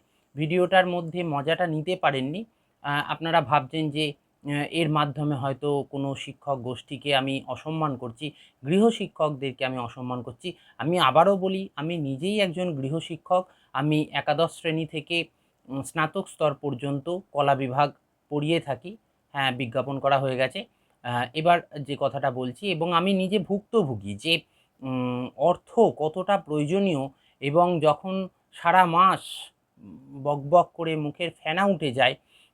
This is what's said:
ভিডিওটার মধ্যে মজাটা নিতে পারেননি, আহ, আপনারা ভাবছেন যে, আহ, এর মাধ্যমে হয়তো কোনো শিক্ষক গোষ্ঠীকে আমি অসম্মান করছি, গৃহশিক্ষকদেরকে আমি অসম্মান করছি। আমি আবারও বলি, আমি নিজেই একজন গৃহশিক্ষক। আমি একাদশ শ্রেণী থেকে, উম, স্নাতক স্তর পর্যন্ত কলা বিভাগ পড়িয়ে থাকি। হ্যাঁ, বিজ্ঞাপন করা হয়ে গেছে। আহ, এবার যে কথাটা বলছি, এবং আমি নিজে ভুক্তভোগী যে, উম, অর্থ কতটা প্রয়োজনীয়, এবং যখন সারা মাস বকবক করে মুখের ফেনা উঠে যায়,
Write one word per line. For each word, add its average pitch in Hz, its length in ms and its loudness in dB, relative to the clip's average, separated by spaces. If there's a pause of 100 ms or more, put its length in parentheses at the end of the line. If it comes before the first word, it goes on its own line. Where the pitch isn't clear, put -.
(360)
ভিডিওটার 180 520 4
মধ্যে 175 360 -4
মজাটা 160 440 0
নিতে 156 280 -2
পারেননি, 143 460 -2 (420)
আহ, 143 200 -2 (100)
আপনারা 165 280 0
ভাবছেন 143 480 0
যে, 151 160 -2 (380)
আহ, 143 280 -2
এর 165 180 0
মাধ্যমে 147 460 0
হয়তো 135 340 -4 (200)
কোনো 139 260 -6
শিক্ষক 139 420 -8 (100)
গোষ্ঠীকে 127 480 -8
আমি 135 320 0
অসম্মান 156 500 -4
করছি, 120 280 -10 (380)
গৃহশিক্ষকদেরকে 151 1000 0
আমি 131 120 -4
অসম্মান 123 440 -6
করছি। 120 260 -12 (300)
আমি 175 220 0
আবারও 165 380 6
বলি, 190 240 -2 (140)
আমি 156 220 -4
নিজেই 151 420 -2
একজন 180 280 0 (120)
গৃহশিক্ষক। 160 640 -2 (300)
আমি 151 240 2 (140)
একাদশ 151 460 0
শ্রেণী 160 280 -2
থেকে, 156 320 -6 (500)
উম, 135 140 -6
স্নাতক 160 460 -4
স্তর 151 260 0
পর্যন্ত 139 520 -6 (260)
কলা 143 240 2
বিভাগ 135 340 0 (420)
পড়িয়ে 151 280 0
থাকি। 143 320 -8 (420)
হ্যাঁ, 135 180 0
বিজ্ঞাপন 127 480 -4
করা 139 200 2
হয়ে 131 220 -2
গেছে। 131 180 -2 (440)
আহ, 120 300 -2
এবার 170 240 4 (300)
যে 143 120 -6
কথাটা 139 320 -2
বলছি, 127 400 -6
এবং 170 220 -2
আমি 175 200 4
নিজে 185 260 2
ভুক্তভোগী 151 760 -2
যে, 156 180 -2 (480)
উম, 127 440 -4 (100)
অর্থ 170 340 2 (320)
কতটা 185 360 0
প্রয়োজনীয়, 151 680 0 (380)
এবং 170 400 4
যখন 185 460 0 (260)
সারা 180 320 6
মাস 175 360 4 (1000)
বকবক 143 500 4
করে 160 220 -4
মুখের 156 340 -4 (100)
ফেনা 170 260 -2
উঠে 160 260 2
যায়, 127 240 4 (380)